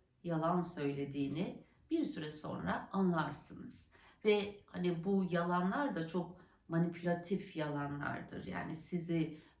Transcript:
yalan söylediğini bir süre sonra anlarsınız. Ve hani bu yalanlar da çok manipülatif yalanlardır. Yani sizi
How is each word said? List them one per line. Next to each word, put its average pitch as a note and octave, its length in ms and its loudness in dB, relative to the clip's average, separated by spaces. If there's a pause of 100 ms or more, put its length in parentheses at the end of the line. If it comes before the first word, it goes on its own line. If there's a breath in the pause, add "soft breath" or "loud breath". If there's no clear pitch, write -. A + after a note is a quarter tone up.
(240)
yalan E3+ 380 2
söylediğini C#3+ 1000 -2 (280 loud breath)
bir D#4+ 140 2
süre D3+ 260 -6
sonra - 600 -4
anlarsınız. E3+ 1000 0 (360 loud breath)
Ve G3+ 400 4
hani F3 380 0
bu G3 260 4
yalanlar F3+ 640 2
da D#3+ 120 -2
çok - 340 -4 (260 loud breath)
manipülatif F3 880 0
yalanlardır. C#3+ 880 -4
Yani F#2+ 300 -4
sizi E3 640 -2 (180 loud breath)